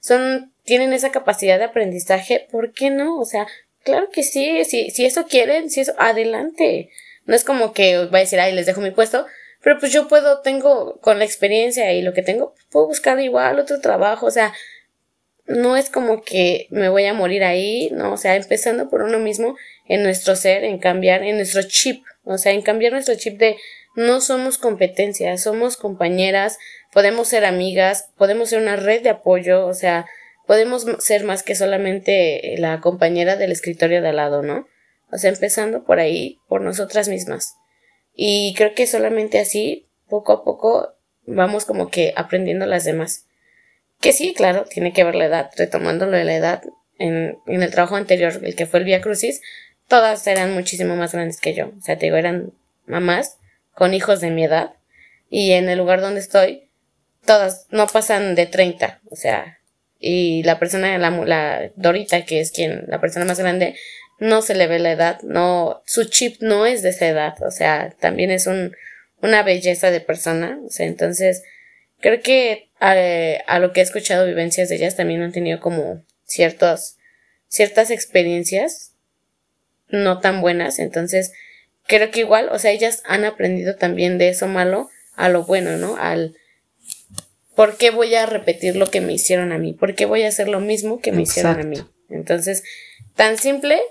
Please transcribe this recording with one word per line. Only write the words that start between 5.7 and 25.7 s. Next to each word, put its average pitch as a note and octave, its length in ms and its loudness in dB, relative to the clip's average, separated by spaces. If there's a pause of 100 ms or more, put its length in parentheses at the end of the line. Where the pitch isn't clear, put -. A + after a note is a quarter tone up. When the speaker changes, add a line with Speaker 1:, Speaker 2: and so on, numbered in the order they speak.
Speaker 1:
si C4+ 120 -2
eso, C#4 140 -2
adelante. A3+ 960 0 (340)
No A3+ 120 2
es A#3 80 4
como A#3 280 0
que F#3 340 4
va F#3 120 4
a F#3+ 40 6
decir, F#3 180 2
ay, F#3+ 120 2
les F3+ 140 -2
dejo F#3 140 -2
mi F#3+ 100 -4
puesto, A3 360 2 (360)
pero C#4+ 160 6
pues C#4 140 -2
yo D4 160 4
puedo, C#4+ 320 6
tengo, C4+ 640 2
con G#3 180 4
la G#3+ 40 4
experiencia G#3+ 680 0
y F3+ 100 0
lo F3+ 120 -2
que F3+ 80 0
tengo, G#3+ 300 -2 (200)
puedo D4+ 160 4
buscar C#4 320 0
igual B3+ 400 0
otro C#4+ 200 -2
trabajo, G#3+ 460 0
o - 60 2
sea, A3 200 0 (920)
no B3 300 2
es C4+ 120 0
como A3+ 340 -2
que F3+ 480 0
me F#3+ 180 0
voy G3 160 4
a G3+ 100 0
morir F#3+ 300 0
ahí, F#3+ 480 -2
¿no? G3+ 200 -4
O G#3 40 -4
sea, F#3+ 180 0
empezando A3+ 560 -2
por A#3 120 0
uno A3 180 0
mismo, A3 360 -4 (300)
en G3 160 0
nuestro F#3+ 320 2
ser, F#3+ 300 2
en G3+ 140 -4
cambiar, F#3 440 2
en G#3 140 -2
nuestro G3 260 -2
chip, - 420 -2 (200)
o F#3+ 140 -4
sea, G3 140 2
en G3+ 100 0
cambiar A3 300 2
nuestro C4 220 -2
chip G3+ 240 -8
de G#3+ 180 4 (380)
no A#3+ 260 2
somos B3+ 380 -2
competencia, F#3+ 800 -2
somos A3+ 380 -2